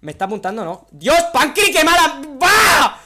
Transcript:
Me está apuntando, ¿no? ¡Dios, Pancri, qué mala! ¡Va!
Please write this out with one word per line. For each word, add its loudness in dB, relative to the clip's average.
Me -16
está -8
apuntando, -8
¿no? -12
¡Dios, 0
Pancri, 0
qué 2
mala! 2
¡Va! 2